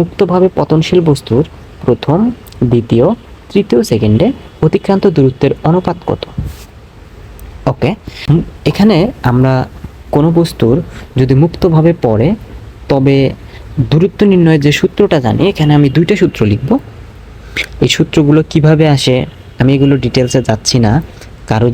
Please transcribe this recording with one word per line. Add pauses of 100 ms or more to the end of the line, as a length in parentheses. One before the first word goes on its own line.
মুক্তভাবে (100)
পতনশীল
বস্তুর (420)
প্রথম, (540)
দ্বিতীয়, (440)
তৃতীয় (100)
সেকেন্ডে (400)
অতিক্রান্ত (120)
দূরত্বের (160)
অনুপাত (100)
কত? (1500)
ওকে, (800)
এখানে (340)
আমরা (640)
কোনো (100)
বস্তুর (460)
যদি
মুক্তভাবে (120)
পড়ে, (600)
তবে (720)
দূরত্ব (100)
নির্ণয়ের
যে
সূত্রটা
জানি, (100)
এখানে
আমি
দুইটা
সূত্র (120)
লিখব। (1120)
এই
সূত্রগুলো (120)
কিভাবে (120)
আসে, (460)
আমি
এগুলো (100)
ডিটেলসে
যাচ্ছি
না। (580)
কারো